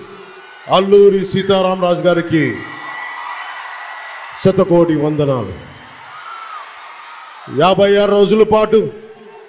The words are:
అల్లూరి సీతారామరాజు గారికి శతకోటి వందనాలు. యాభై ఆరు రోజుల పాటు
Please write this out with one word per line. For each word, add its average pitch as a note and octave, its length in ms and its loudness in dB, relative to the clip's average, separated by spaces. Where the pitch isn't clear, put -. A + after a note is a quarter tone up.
అల్లూరి G3 540 4
సీతారామరాజు F#3 760 0
గారికి D#3+ 560 0
శతకోటి E3+ 560 2
వందనాలు. C#3+ 560 -2
యాభై G3 360 4
ఆరు G3+ 140 2
రోజుల G3+ 320 4
పాటు G#3+ 480 2